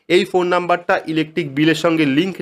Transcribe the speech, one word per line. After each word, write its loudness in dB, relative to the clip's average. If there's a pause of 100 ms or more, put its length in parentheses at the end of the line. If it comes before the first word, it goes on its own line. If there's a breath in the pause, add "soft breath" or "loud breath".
এই 2
ফোন 0
নাম্বারটা 0
ইলেকট্রিক -4
বিলের 2
সঙ্গে 0
লিংক 0